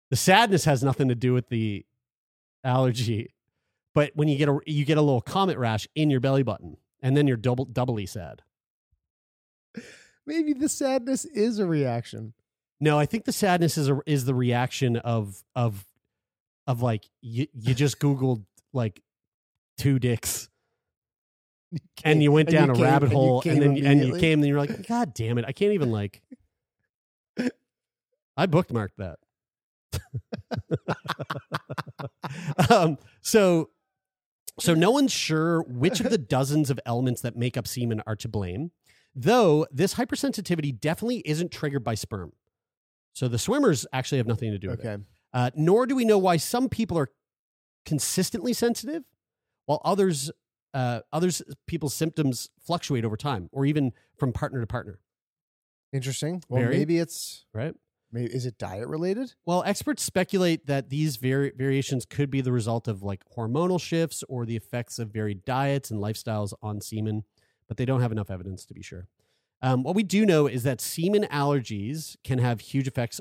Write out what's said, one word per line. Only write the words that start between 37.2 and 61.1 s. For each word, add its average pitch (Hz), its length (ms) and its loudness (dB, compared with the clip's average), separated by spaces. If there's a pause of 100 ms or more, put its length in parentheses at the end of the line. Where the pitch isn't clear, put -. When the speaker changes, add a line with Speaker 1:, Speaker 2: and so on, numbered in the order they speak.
Speaker 1:
that 117 160 -6
make 120 200 -2
up 120 100 -6
semen 113 400 -4
are 110 100 -4
to - 120 -8
blame, 104 440 -6 (420)
though 160 560 4
this 156 240 -2
hypersensitivity 175 840 -4
definitely 208 460 -2
isn't 156 280 -2
triggered 139 320 -4
by 117 100 -2
sperm. 95 380 -8 (800)
So - 160 -2
the 120 100 0
swimmers 233 540 2
actually 131 260 -2
have 117 80 0
nothing 113 260 -2
to 101 60 -4
do 95 100 -8
with 113 160 -6
it. - 20 -6
Speaker 2:
Okay. 104 160 -8 (300)
Speaker 1:
Uh, 123 220 0
nor 180 320 4
do 262 80 0
we 254 100 0
know 214 140 6
why 185 180 4
some 247 320 0
people 190 300 -2
are 139 120 0 (760)
consistently 185 680 -2
sensitive, 240 520 -2 (640)
while 147 180 0
others, 170 460 0 (440)
uh, 123 260 -2 (120)
others 170 300 0 (240)
people's 156 280 -4
symptoms 151 560 -2 (100)
fluctuate 143 440 -2
over 107 120 -2
time, 110 360 -6
or 139 140 -2
even 147 260 0 (260)
from 127 140 0
partner 135 280 -6
to 113 60 -6
partner. 101 320 -8 (920)
Speaker 2:
Interesting. 139 560 -4
Well, 123 140 2
Speaker 1:
Very. 127 160 2
Speaker 2:
maybe 156 200 2
it's - 540 -8
Speaker 1:
Right. 120 220 -6 (380)
Speaker 2:
Maybe, 117 200 -6
is 127 140 -4
it 120 100 -10
diet 98 300 -10
related? 185 480 -6 (120)
Speaker 1:
Well, 175 200 0
experts 208 360 -4
speculate 180 680 0
that 139 220 -2
these 147 260 -2